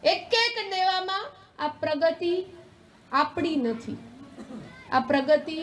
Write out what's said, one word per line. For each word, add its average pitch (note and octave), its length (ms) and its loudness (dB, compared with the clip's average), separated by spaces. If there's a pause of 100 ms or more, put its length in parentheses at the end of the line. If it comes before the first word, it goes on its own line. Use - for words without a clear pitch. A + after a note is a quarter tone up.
એક - 360 2
એક A#4 180 2 (140)
દેવામાં F#4 560 0 (380)
આ D4+ 40 0 (140)
પ્રગતિ D#4+ 480 0 (840)
આપણી D4+ 540 0
નથી. - 320 -4 (960)
આ C4 40 4 (100)
પ્રગતિ D4 520 2